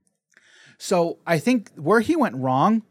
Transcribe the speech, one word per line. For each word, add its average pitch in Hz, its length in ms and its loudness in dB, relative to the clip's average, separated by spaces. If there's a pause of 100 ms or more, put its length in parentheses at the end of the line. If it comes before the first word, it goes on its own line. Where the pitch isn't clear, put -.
(760)
So 170 480 -2
I 170 140 0
think 240 360 -2
where 180 260 2
he 302 140 -2
went 233 200 0
wrong 139 560 0